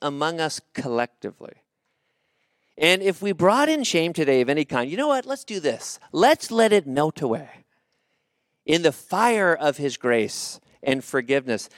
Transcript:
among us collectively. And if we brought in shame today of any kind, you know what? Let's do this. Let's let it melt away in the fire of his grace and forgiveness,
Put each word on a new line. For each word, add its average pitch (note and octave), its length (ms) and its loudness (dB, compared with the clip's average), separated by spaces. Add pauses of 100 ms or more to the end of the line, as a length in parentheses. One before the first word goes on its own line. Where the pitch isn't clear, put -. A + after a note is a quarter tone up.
among D3 400 -4
us D#3 200 -4 (140)
collectively. - 800 -6 (1200)
And F3+ 240 2
if F#3+ 180 0
we G3 120 -2
brought G#3 360 4
in D#4 140 0
shame E3+ 300 0
today C#3 300 4
of A#2+ 60 0
any D3 160 0
kind, C3 240 -2
you E3+ 80 -8
know D4 120 -2
what? B3+ 180 0
Let's C4 180 -8
do G#3 140 -8
this. C3+ 400 -6 (140)
Let's A#3 400 2
let A3+ 200 4
it F#3 140 4
melt C#3+ 340 -2
away C3+ 280 -4 (1160)
in E3 180 2
the D3+ 100 4
fire G#3 600 0
of D3 240 0
his C#3+ 200 -4
grace - 640 -2 (240)
and C3 180 -2
forgiveness, C3 760 -2